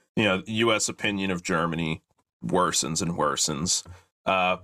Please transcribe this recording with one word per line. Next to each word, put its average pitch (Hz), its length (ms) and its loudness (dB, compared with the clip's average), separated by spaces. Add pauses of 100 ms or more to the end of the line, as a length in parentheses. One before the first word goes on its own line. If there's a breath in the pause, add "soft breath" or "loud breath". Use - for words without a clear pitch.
(160)
you 113 80 2
know, 95 220 4
U 110 260 2
S 107 180 0
opinion 98 420 -2
of 87 120 -2
Germany 82 600 -2 (420)
worsens 82 560 0
and 85 120 -2
worsens. 76 720 -2 (400 loud breath)
Uh, 92 380 0